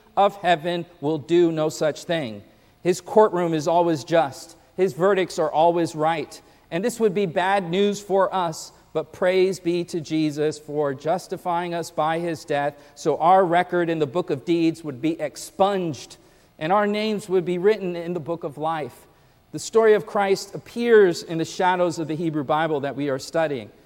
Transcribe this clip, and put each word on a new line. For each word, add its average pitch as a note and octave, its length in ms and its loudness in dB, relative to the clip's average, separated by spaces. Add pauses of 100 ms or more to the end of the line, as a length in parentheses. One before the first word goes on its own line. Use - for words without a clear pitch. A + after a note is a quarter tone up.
(160)
of G3+ 200 2
heaven F3 480 -2 (160)
will D#3 180 -2
do E3+ 320 4
no D#3 200 -2
such D3+ 340 -4
thing. B2 380 -6 (400)
His F3+ 180 0
courtroom F3 540 2
is D3+ 120 -2
always E3+ 380 2
just. D3+ 520 -2 (200)
His F#3 160 0
verdicts F#3 460 0
are D#3 120 0
always E3+ 440 2
right. D#3 460 -4 (300)
And E3 140 -4
this A#3+ 160 -4
would G#3+ 140 2
be G3+ 120 0
bad F#3 420 0
news G3+ 320 0
for F#3+ 320 0
us, E3+ 380 -4 (220)
but D#3 200 -6
praise F#3 460 2
be F3 260 -2
to E3+ 160 -8
Jesus D3+ 580 -2
for D3 340 -4
justifying F3 800 -4
us E3 180 -6
by D#3+ 280 -2
his E3+ 260 -6
death, D3 300 -2 (200)
so D3 220 0
our F#3 280 6
record F3 440 2
in E3 100 -2
the D3+ 80 0
book E3 240 -4
of C#3+ 140 -4
deeds E3 400 0
would C3+ 160 -8
be D#3+ 200 -2
expunged, F3+ 960 -2 (420)
and D#3 140 -2
our G#3 160 2
names G#3 400 -2
would F3+ 160 0
be F3+ 140 -2
written F#3+ 360 0
in E3+ 200 -6
the F3 40 -4
book E3 240 -8
of D3 160 -10
life. D3+ 480 -6 (460)
The D3+ 80 -8
story A3 340 4
of G#3 120 0
Christ G3 500 -2
appears G#3 640 4
in E3 160 -6
the D#3+ 60 0
shadows F3+ 560 0
of D3 80 -4
the D#3 80 -4
Hebrew D#3 260 -4
Bible D3+ 380 0
that C3+ 160 -6
we C#3+ 140 -4
are C3 100 -2
studying. D3 500 -4 (160)